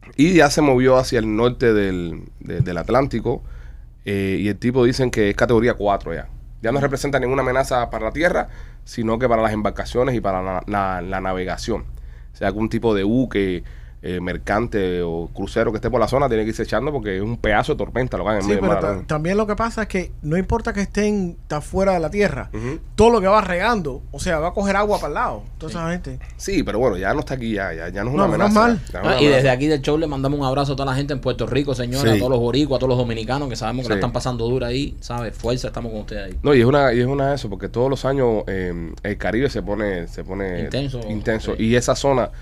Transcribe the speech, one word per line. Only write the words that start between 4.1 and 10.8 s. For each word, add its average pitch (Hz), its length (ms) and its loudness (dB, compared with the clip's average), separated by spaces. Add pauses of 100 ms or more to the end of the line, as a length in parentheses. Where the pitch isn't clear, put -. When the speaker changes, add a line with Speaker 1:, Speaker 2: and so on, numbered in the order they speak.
Speaker 1:
y 101 80 0
el 101 100 -2
tipo 123 260 2
dicen 123 260 2
que 104 200 2
es - 60 -2
categoría 117 380 4
cuatro 98 400 -2
ya. - 140 -10 (340)
Ya 113 100 0
no 139 80 0
representa 139 380 -2
ninguna 127 240 0
amenaza 127 480 0
para 110 160 -4
la 110 60 -2
tierra, 165 360 0 (360)
sino 113 340 -2
que 127 100 2
para 113 140 4
las 110 100 2
embarcaciones 107 600 -2
y 113 60 0
para 92 220 -2
la, 92 240 -4
la, 95 360 -2